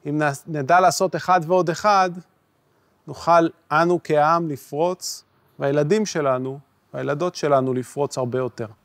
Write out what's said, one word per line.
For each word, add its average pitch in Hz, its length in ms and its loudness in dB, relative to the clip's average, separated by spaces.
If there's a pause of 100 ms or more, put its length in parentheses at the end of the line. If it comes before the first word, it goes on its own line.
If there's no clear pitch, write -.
אם 151 160 -2
נ-, 143 240 -2
נדע 151 340 2
לעשות 180 360 2
אחד 180 300 2
ועוד 175 240 2
אחד, 185 400 2 (960)
נוכל 165 420 2 (240)
אנו 170 320 2
כעם 160 440 2
לפרוץ, 151 760 -6 (340)
והילדים 147 480 0
שלנו, 135 520 -2 (360)
והילדות 147 400 -4
שלנו 131 400 0
לפרוץ 135 440 -6
הרבה 123 200 -4
יותר. 120 280 -6 (180)